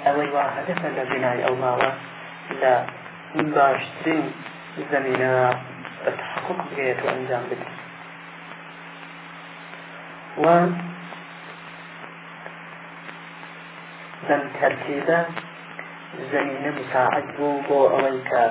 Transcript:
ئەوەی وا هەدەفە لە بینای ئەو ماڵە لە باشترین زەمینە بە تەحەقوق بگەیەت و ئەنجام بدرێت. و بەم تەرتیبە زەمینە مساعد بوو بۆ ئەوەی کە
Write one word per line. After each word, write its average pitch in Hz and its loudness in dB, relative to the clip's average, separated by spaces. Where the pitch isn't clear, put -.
ئەوەی 143 4
وا 139 4
هەدەفە 170 -2
لە 131 0
بینای 127 2
ئەو 131 4
ماڵە 123 4
لە 131 8
باشترین 139 4
زەمینە 131 4
بە - 2
تەحەقوق 180 -4
بگەیەت 131 0
و - 0
ئەنجام 127 0
بدرێت. - -6
و - 6
بەم 143 4
تەرتیبە 139 2
زەمینە 143 0
مساعد 131 2
بوو 143 0
بۆ 139 6
ئەوەی 135 4
کە 127 6